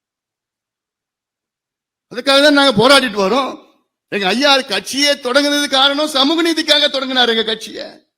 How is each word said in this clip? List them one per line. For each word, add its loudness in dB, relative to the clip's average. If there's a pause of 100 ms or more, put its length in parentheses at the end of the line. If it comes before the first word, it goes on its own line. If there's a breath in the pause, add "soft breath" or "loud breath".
(2250)
அதுக்காக -10
தான் 4
நாங்க 4
போராடிட்டு 4
வரோம். -2 (420)
எங்க -4
ஐயா 2
கட்சியே -2
தொடங்குனது -2
காரணம் 0
சமூக 0
நீதிக்காக 0
தொடங்கினார் 0
எங்க 0
கட்சியை. -12 (120)